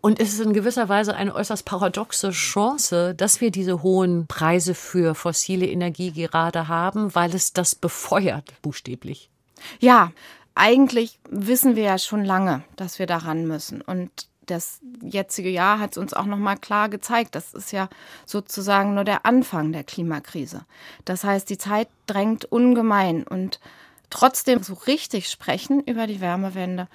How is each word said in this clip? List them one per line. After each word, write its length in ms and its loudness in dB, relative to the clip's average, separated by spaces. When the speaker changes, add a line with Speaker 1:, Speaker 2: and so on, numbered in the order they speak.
Speaker 1:
Und 180 4
es 140 0
ist 80 -4
in 140 2
gewisser 340 0
Weise 260 2
eine 220 -4
äußerst 280 -4
paradoxe 640 -2
Chance, 840 0
dass 260 2
wir 120 2
diese 320 -2
hohen 420 4
Preise 480 2
für 400 0
fossile 520 -2
Energie 440 -4
gerade 560 -2
haben, 480 -2
weil 180 2
es 200 -2
das 240 0
befeuert, 840 -2
buchstäblich. 680 -10
Speaker 2:
Ja, 320 8
eigentlich 640 4
wissen 460 2
wir 80 0
ja 140 2
schon 260 -2
lange, 400 0
dass 240 -10
wir 80 -4
daran 400 -2
müssen. 360 -8
Und 280 -6
das 360 -8
jetzige 480 -6
Jahr 300 2
hat's 180 -6
uns 160 -6
auch 140 -2
noch 100 -4
mal 200 0
klar 320 0
gezeigt. 480 -2
Das 180 -12
ist 160 -12
ja 180 -4
sozusagen 640 0
nur 120 0
der 200 0
Anfang 460 4
der 140 -6
Klimakrise. 800 -8
Das 180 -6
heißt, 260 -2
die 100 -6
Zeit 300 -2
drängt 400 0
ungemein. 760 4
Und 380 -6
trotzdem 540 4
so 100 -10
richtig 560 -2
sprechen 500 -2
über 280 -4
die 120 -6
Wärmewende 760 -4